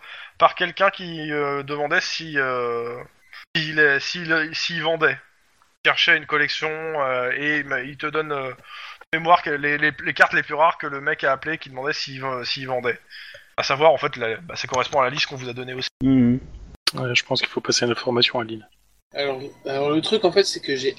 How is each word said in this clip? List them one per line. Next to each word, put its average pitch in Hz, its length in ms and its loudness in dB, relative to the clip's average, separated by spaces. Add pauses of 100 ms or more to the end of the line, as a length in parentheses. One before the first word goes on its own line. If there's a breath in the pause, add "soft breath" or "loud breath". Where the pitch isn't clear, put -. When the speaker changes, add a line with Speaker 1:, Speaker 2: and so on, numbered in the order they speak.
(380 loud breath)
Speaker 1:
par 165 180 4
quelqu'un 185 340 2
qui, 165 420 -8
euh, 143 300 0
demandait 147 380 0
si, 160 380 -6
euh, 120 580 -2 (580 loud breath)
s'il 156 240 0
est, 139 220 6
s'il, 160 520 0
s'il 165 300 -4
vendait. 156 340 2 (680)
Il 156 60 6
cherchait 165 260 4
une 147 100 -4
collection, 147 420 0
euh, 143 680 -2
et 147 220 0
il 143 80 -2
m'a, 135 160 -2
il 139 140 -10
te 156 100 -6
donne, 151 260 -2
euh, 135 180 -4 (600 loud breath)
mémoire 165 300 6
que 165 80 -4
les, 147 280 0
les, 151 140 4 (120)
les 165 100 -2
cartes - 180 6
les 156 100 4
plus 151 120 -6
rares 160 240 4
que 156 100 -8
le 139 120 -6
mec 151 220 -2
a 147 100 2
appelé, 151 260 -4
qui 139 120 -14
demandait 131 220 -4
s'il 135 300 -8
v-, 127 220 -6
s'il 135 220 -6
vendait. 123 320 -2 (580 loud breath)
À 113 60 -2
savoir, 147 300 4
en 135 60 2
fait, 147 180 -4
la, 113 220 -4
bah, - 180 -14
ça - 100 -6
correspond 127 340 0
à 127 40 6
la 127 60 2
liste 147 160 -2
qu'on 143 100 -10
vous 127 120 -8
a 120 40 -6
donnée 127 220 -10
aussi. 127 140 -6 (140)
Speaker 2:
Mhm. 131 380 6 (540)
Speaker 3:
Ouais, 127 200 -4
je - 100 0
pense 127 160 -2
qu'il - 80 -2
faut - 120 -4
passer - 260 0
l'information 120 540 0
à 113 40 -4
Lynn. 110 220 -12 (480)
Speaker 4:
Alors, 139 260 -4 (240)
alors, 139 260 -2
le 160 120 2
truc, 214 220 0
en 175 80 6
fait, - 120 6
c'est - 160 -4
que 208 160 -2
j'ai - 220 -2